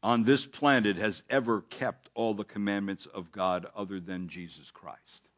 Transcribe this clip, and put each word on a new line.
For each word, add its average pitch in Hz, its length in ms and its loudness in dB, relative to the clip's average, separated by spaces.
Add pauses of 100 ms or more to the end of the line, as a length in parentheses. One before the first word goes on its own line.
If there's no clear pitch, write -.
on 117 200 4
this 135 240 4
planet 120 500 4
has 107 320 -2
ever 117 320 2
kept - 540 -8
all 113 180 -2
the 101 120 -6
commandments 101 600 -4
of 87 260 -14
God 92 440 -2
other 98 260 -8
than 90 280 -8
Jesus 87 420 -16
Christ. - 680 -20